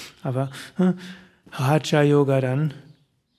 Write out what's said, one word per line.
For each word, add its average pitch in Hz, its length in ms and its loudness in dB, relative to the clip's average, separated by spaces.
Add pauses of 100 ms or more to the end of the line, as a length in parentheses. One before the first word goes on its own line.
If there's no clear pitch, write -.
(220)
Aber, 135 280 -4 (260)
hm, 180 180 2 (580)
Raja-Yoga 147 920 2
dann, 135 320 -2 (640)